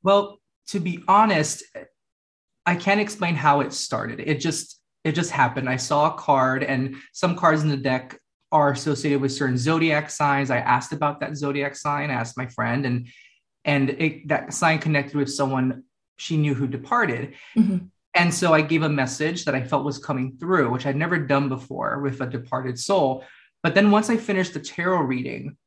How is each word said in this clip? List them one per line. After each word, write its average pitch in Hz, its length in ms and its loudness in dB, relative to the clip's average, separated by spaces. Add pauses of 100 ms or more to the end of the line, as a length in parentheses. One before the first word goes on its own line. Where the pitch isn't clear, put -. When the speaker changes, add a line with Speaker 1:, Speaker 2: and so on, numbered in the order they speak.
Speaker 1:
Well, 202 380 2 (280)
to 202 120 -4
be 175 260 -6
honest, 190 560 4 (1040)
I 175 80 2
can't 196 260 0
explain 180 340 -2
how 147 260 4
it - 120 -2
started. - 480 -6
It 143 200 -2
just, - 400 -4 (240)
it 156 80 0
just 165 180 -2
happened. 131 380 0
I 127 80 -2
saw 151 360 2
a - 60 -12
card, 131 460 2
and 131 320 -2 (160)
some 170 240 -2
cards 156 260 4
in 151 60 2
the 143 80 2
deck 127 420 -2 (320)
are 147 220 4
associated 143 480 0
with 135 100 0
certain 127 280 -2
zodiac 151 500 2
signs. 139 420 0
I 123 80 2
asked 123 340 0
about 147 280 -2
that 151 160 -6
zodiac 143 400 -4
sign. 147 340 -4
I 131 40 -2
asked 117 240 -6
my 127 80 -6
friend, 120 400 -2
and, 123 220 -2 (560)
and 139 260 2
it, 151 380 -4
that - 260 -2
sign 160 240 2
connected 147 380 -2
with 139 140 0
someone 131 540 -2 (320)
she - 200 -4
knew 147 180 2
who 135 120 -2
departed. 135 680 -2 (220)
Speaker 2:
Mm-hmm. 190 300 2 (280)
Speaker 1:
And 175 180 4
so 170 220 4
I 156 80 6
gave 156 200 2
a 160 60 0
message 151 560 -2
that 139 100 0
I 127 80 -2
felt 139 220 -2
was 143 140 -4
coming 131 420 -6
through, 170 300 2
which 127 160 -2
I'd 139 100 -2
never 170 220 -2
done 139 320 0
before 127 500 -6
with 135 220 -4
a 127 40 -4
departed 123 520 -6
soul. 156 440 0 (400)
But 160 120 0
then 208 160 6
once 214 180 4
I 226 80 2
finished 190 380 -2
the 143 60 -6
tarot 180 420 -2
reading 127 540 -6 (100)